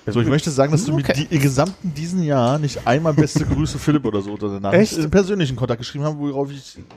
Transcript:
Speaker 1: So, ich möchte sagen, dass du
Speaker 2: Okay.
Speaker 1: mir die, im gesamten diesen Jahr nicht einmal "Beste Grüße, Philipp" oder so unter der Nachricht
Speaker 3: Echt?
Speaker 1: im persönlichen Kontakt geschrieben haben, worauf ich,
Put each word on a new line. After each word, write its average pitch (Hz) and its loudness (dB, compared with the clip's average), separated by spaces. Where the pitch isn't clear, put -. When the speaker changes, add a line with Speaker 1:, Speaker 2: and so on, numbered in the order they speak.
Speaker 1:
So, 110 2
ich 110 2
möchte 151 2
sagen, 139 4
dass 160 2
du 151 0
Speaker 2:
Okay. 139 2
Speaker 1:
mir 151 -2
die, 180 0
im 143 2
gesamten 143 0
diesen 170 -2
Jahr 139 2
nicht 147 -4
einmal 151 2
"Beste 151 -2
Grüße, 143 -2
Philipp" 147 0
oder 104 -2
so 101 -10
unter 104 -6
der 98 -6
Nachricht 101 2
Speaker 3:
Echt? 160 -2
Speaker 1:
im 156 -2
persönlichen 180 2
Kontakt 117 -2
geschrieben 139 -8
haben, 151 -4
worauf 139 -4
ich, 139 -18